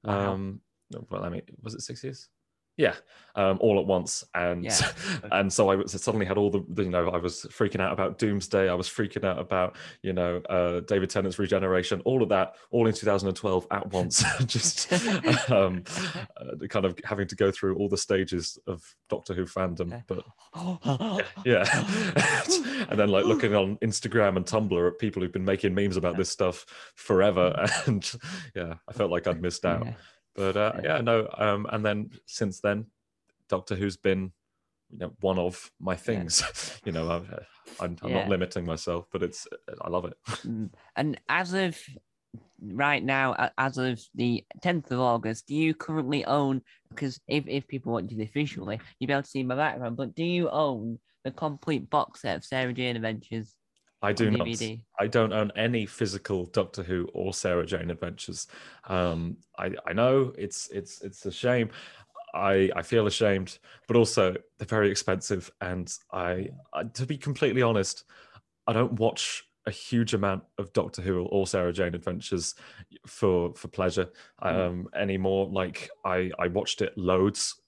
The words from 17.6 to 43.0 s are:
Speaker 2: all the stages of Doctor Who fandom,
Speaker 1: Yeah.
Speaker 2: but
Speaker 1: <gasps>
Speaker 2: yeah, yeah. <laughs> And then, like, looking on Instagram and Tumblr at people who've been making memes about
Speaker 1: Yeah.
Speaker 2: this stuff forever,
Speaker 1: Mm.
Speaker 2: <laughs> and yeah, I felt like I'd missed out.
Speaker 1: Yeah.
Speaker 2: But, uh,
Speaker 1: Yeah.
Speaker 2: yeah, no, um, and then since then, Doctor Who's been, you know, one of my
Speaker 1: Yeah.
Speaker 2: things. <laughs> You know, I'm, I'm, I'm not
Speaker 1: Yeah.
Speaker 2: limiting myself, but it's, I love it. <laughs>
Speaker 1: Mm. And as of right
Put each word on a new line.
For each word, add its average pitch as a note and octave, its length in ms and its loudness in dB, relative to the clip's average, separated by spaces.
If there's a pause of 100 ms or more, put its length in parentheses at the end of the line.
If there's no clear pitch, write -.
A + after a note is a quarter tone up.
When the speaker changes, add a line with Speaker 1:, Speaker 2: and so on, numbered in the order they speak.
Speaker 2:
all G2+ 140 0
the F#2+ 80 2
stages F#2 680 0
of F2+ 160 -6 (280)
Doctor - 240 -4
Who F2+ 100 -2
fandom, F2 460 -4
Speaker 1:
Yeah. A#2+ 180 -12
Speaker 2:
but F#2 160 -6 (320)
Speaker 1:
<gasps> F3 880 -4
Speaker 2:
yeah, G#2 200 6
yeah. A#3+ 1200 2
<laughs> - 40 -14
And - 80 -2
then, G#2 120 4
like, F#2+ 160 4
looking A2 300 4
on G2+ 240 4
Instagram G#2 580 2
and F2+ 80 0
Tumblr F#2+ 440 2
at - 100 -6
people G2 220 -2
who've F2+ 120 -2
been F#2+ 100 -2
making F#2+ 320 2
memes G2 220 2
about F2 160 2
Speaker 1:
Yeah. F2+ 60 -2
Speaker 2:
this F2+ 100 2
stuff - 360 -2 (300)
forever, F#2 640 4
Speaker 1:
Mm. - 300 0
Speaker 2:
<laughs> - 0 -
and G#2+ 240 0 (440)
yeah, E2+ 200 -6 (120)
I - 60 -14
felt F#2+ 180 0
like F2 160 0
I'd E2 140 0
missed F2 240 -4
out. E2+ 200 2
Speaker 1:
Yeah. A#2 80 -6 (420)
Speaker 2:
But, F#2+ 200 0
uh, G#2+ 200 2
Speaker 1:
Yeah. D3 200 0
Speaker 2:
yeah, C#3+ 60 2
no, A#2 260 2 (100)
um, G#2 340 0
and G#2+ 140 -2
then G#2 260 -2 (140)
since - 360 -4
then, G#2 240 0 (640)
Doctor F#2+ 260 -2
Who's F#2+ 220 -2
been, F#2+ 340 0 (580)
you - 100 -18
know, - 200 -8
one F#2+ 180 2
of F2+ 320 -2 (100)
my F#2 140 -2
Speaker 1:
Yeah. F2 40 -4
Speaker 2:
things. - 840 -4
<laughs> - 40 -12
You F#2+ 80 -4
know, E2 180 -2
I'm, F2 160 -4 (540)
I'm, F2 200 -6
I'm - 120 -4
not G2 100 2
Speaker 1:
Yeah. G2+ 60 -4
Speaker 2:
limiting F2+ 360 0
myself, E2+ 460 -4
but F2+ 100 -4
it's, - 240 -6 (360)
I - 80 -6
love F2 160 -2
it. - 160 -8
<laughs> - 60 -18 (200)
Speaker 1:
Mm. A2 220 -6 (260)
And C#3+ 320 -2
as F3 260 0
of F#3 240 0 (840)
right B2+ 420 0